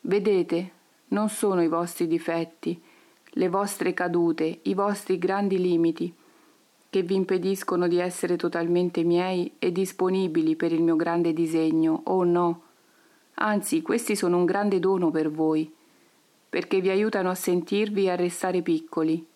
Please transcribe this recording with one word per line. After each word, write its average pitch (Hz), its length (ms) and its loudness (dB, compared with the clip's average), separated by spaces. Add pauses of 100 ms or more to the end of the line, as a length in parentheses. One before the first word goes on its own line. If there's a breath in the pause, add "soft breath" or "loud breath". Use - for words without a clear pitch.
Vedete, 185 680 0 (360)
non 208 200 0
sono 196 360 0
i 165 40 2
vostri 170 380 -2
difetti, 165 760 -4 (460 loud breath)
le - 240 -2
vostre 190 460 -2
cadute, 170 680 0
i 190 140 -2
vostri 202 420 -2
grandi 190 420 0
limiti, 170 560 0 (720 soft breath)
che 190 140 0
vi 180 140 -2
impediscono 185 720 0
di 175 100 2
essere 175 380 0
totalmente 170 680 0
miei 180 540 0
e 180 140 0
disponibili 180 840 0
per 165 160 -2
il 165 120 2
mio 165 120 4
grande 170 380 0
disegno, 160 680 2
oh 185 200 2
no. 175 380 2 (760 soft breath)
Anzi, 208 460 0
questi 226 340 -2
sono 175 220 0
un 180 80 4
grande 196 340 0
dono 180 300 2
per 156 220 0
voi, 156 420 0 (720 soft breath)
perché - 320 -2
vi 190 120 0
aiutano 196 400 0
a 185 40 -2
sentirvi 196 680 0
e 185 60 2
a 180 40 0
restare 180 460 -2
piccoli. 160 640 -2 (100)